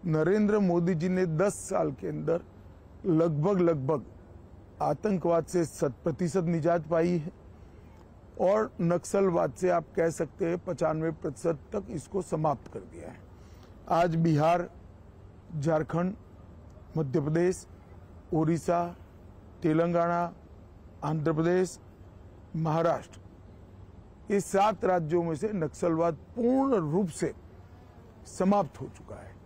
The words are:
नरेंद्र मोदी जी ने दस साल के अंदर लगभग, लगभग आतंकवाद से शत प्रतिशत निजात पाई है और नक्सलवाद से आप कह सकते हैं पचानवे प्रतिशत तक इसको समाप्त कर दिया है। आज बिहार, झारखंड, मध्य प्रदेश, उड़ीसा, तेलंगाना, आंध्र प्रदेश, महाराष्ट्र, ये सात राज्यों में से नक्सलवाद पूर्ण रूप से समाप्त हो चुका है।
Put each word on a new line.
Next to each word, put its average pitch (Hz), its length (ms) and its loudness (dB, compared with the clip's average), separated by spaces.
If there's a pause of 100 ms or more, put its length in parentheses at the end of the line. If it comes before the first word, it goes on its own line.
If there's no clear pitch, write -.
नरेंद्र 196 540 2
मोदी 175 360 2
जी 165 140 -2
ने 185 160 0
दस 170 280 0
साल 160 380 -2
के 175 160 -8
अंदर 156 340 -2 (640)
लगभग, 165 540 4
लगभग 151 460 2 (760)
आतंकवाद 165 640 0
से 175 200 0
शत 139 280 -4 (100)
प्रतिशत 175 400 -2
निजात 170 440 0
पाई 170 300 2
है 160 140 -6 (1080)
और 208 420 2
नक्सलवाद 175 720 2
से 180 160 0
आप 170 160 2 (100)
कह 170 140 2
सकते 160 360 -4
हैं 175 120 -2
पचानवे 160 540 -2
प्रतिशत 160 480 -4 (160)
तक 202 140 -4
इसको 175 320 -6
समाप्त 156 520 -2
कर 110 60 -10
दिया 85 300 -16
है। - 220 -20 (580)
आज 165 260 4
बिहार, 165 540 2 (920)
झारखंड, 160 540 0 (840)
मध्य 151 240 0
प्रदेश, 165 460 0 (680)
उड़ीसा, 170 640 0 (680)
तेलंगाना, 170 680 2 (720)
आंध्र 156 300 0
प्रदेश, 175 460 0 (760)
महाराष्ट्र, 160 640 0 (1120)
ये 202 80 2
सात 196 440 0
राज्यों 175 380 2
में 165 120 -2
से 208 180 -4
नक्सलवाद 165 600 0
पूर्ण 240 800 0
रूप 190 160 0
से 151 260 -4 (920)
समाप्त 190 560 0
हो 127 60 -8
चुका - 280 -16
है। 92 200 -18 (100)